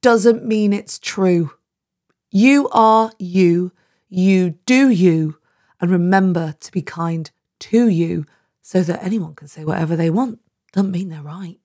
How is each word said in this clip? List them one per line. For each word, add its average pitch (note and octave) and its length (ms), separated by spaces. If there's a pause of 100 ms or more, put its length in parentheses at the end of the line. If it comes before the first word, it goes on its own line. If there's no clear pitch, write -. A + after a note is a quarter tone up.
doesn't A#3 440
mean G#3+ 260
it's - 260
true. F3+ 540 (800)
You C4+ 400
are A3 480
you, F3+ 540 (340)
you F#3 440 (140)
do C4 240
you, E3 500 (420)
and F3 100
remember F3 720
to - 100
be F3 100
kind E3 480 (300)
to A#3 300
you E3+ 360 (380)
so - 180
that E3 220
anyone F#3 320
can D3 120
say D#3 160
whatever D#3+ 320
they E3 140
want. A3 300 (320)
Doesn't F#3+ 200
mean F#3 180
they're D#3 120
right. E3 420